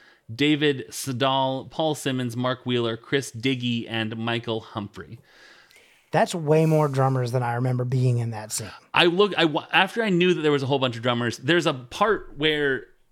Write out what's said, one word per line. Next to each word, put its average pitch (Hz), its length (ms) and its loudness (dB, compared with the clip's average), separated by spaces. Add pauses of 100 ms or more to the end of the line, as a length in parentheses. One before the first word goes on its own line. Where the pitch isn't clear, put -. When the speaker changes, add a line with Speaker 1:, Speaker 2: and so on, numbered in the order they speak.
(340)
Speaker 1:
David 143 560 2
Sedal, 135 800 -2
Paul 160 240 -2
Simmons, 127 400 -4
Mark 123 300 -4
Wheeler, 117 320 0
Chris 131 340 -4
Diggy, 120 560 -2
and 110 300 -4
Michael 113 440 -4
Humphrey. 101 580 -12 (920)
Speaker 2:
That's 196 220 2
way 160 320 4
more 156 220 4
drummers 131 440 0
than 127 100 0
I 120 120 -2
remember 123 300 0
being 127 340 2
in 117 120 -2
that 107 200 -10
scene. 107 200 -8 (240)
Speaker 1:
I 156 100 6
look, 180 320 4
I 165 80 4
wa-, 151 280 0
after 190 300 2
I 220 60 0
knew 180 260 4
that 170 60 -4
there 151 100 2
was 143 120 2
a 139 40 -4
whole 139 120 0
bunch 123 180 -2
of 117 60 -10
drummers, 120 360 0
there's 156 280 0
a 156 80 0
part 180 640 -2
where 147 480 0 (260)